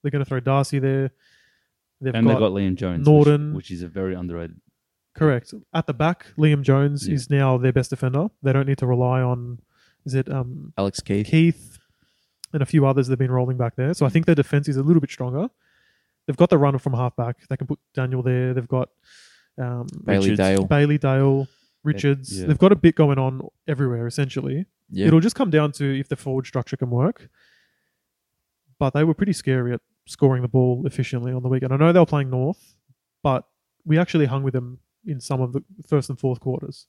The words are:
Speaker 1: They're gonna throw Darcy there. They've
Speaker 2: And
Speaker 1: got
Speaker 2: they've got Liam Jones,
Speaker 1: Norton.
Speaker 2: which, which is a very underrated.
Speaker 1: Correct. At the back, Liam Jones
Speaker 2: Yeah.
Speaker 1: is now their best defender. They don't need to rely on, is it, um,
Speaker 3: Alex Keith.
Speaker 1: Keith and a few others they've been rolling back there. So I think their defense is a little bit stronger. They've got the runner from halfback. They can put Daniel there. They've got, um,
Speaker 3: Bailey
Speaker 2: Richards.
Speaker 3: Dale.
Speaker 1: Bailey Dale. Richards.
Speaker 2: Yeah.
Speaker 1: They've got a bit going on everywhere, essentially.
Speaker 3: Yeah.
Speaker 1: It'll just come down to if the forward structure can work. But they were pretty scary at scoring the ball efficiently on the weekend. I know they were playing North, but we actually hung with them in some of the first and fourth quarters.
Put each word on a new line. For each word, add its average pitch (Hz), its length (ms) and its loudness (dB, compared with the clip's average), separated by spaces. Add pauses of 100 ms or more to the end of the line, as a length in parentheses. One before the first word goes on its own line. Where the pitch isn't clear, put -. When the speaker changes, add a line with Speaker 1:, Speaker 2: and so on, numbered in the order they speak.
Speaker 1:
They're 143 100 -4
gonna 139 140 -2
throw 131 140 -4
Darcy 139 400 0
there. 135 320 0 (880)
They've 131 140 -4
Speaker 2:
And 113 120 2
Speaker 1:
got 127 60 6
Speaker 2:
they've - 60 2
got 107 120 2
Liam 98 240 -2
Jones, 95 300 -4
Speaker 1:
Norton. 147 480 6
Speaker 2:
which, - 120 -8
which - 60 -16
is 87 120 -10
a 87 40 -12
very 95 280 -6
underrated. 85 440 -10 (540)
Speaker 1:
Correct. 143 400 -2 (200)
At 160 140 -2
the 151 60 -4
back, 156 340 -4 (100)
Liam 151 240 4
Jones 139 460 2
Speaker 2:
Yeah. 170 80 -2
Speaker 1:
is 123 140 -6
now 135 280 2
their 127 160 2
best 131 160 0
defender. 139 400 -2 (140)
They 135 100 2
don't 135 140 2
need 139 120 -2
to 131 80 -2
rely 127 340 0
on, 123 380 -4 (460)
is 131 80 -6
it, 131 180 -4
um, 135 460 -8
Speaker 3:
Alex 98 240 -4
Keith. 101 260 -2
Speaker 1:
Keith 160 500 0 (760)
and 151 80 -2
a 131 40 0
few 143 200 2
others 135 220 2
they've 131 100 -2
been 127 140 -2
rolling 127 260 -2
back 117 180 -4
there. 135 180 -2
So 151 120 0
I 127 40 2
think 165 160 0
their 170 100 4
defense 143 340 0
is 135 80 -2
a 139 60 -2
little 160 180 4
bit 139 100 -6
stronger. 135 380 -6 (800)
They've 143 100 -4
got 175 120 6
the 170 80 6
runner 139 220 4
from 139 140 -2
halfback. 120 560 -4
They 135 80 -4
can 131 100 -8
put 147 120 -6 (140)
Daniel 127 280 -4
there. 127 320 0
They've 123 140 -4
got, 127 220 -2 (680)
um, 123 300 -8 (180)
Speaker 3:
Bailey 98 240 2
Speaker 2:
Richards. 104 80 2
Speaker 3:
Dale. 95 280 2
Speaker 1:
Bailey 147 340 2
Dale. 135 480 2 (460)
Richards. 135 460 -2
Speaker 2:
Yeah. 90 80 -4
Speaker 1:
They've 151 100 2
got 196 140 8
a 202 40 6
bit 170 200 4
going 143 240 4
on 131 220 -4 (260)
everywhere, 123 400 -2
essentially. 135 580 -4 (240)
Speaker 3:
Yeah. 95 180 0
Speaker 1:
It'll 160 120 6
just 196 160 -2
come 233 140 -2
down 151 240 0
to 135 260 -4
if 139 100 -8
the 139 60 -4
forward 131 300 -8
structure - 320 -8
can 127 120 -6
work. 131 400 -2 (1500)
But 139 140 0
they 151 100 2
were 160 100 2
pretty 196 200 -2
scary 123 400 -4
at 117 80 -8 (240)
scoring 131 380 2
the 120 40 -4
ball 127 380 0
efficiently 127 480 -4
on 127 100 -4
the 127 60 -4
weekend. 131 240 -2
I 139 40 0
know 160 140 4
they 180 80 6
were 165 60 8
playing 139 240 -2
North, 127 460 -6 (480)
but 131 220 -2 (400)
we 156 120 2
actually 165 300 2
hung 135 160 -4
with 131 100 -4
them 123 260 -8 (260)
in 147 140 -8
some 131 220 -4
of 123 120 -4
the 135 100 -6 (240)
first 143 220 -2
and 135 100 -8
fourth 127 200 -2
quarters. - 500 -10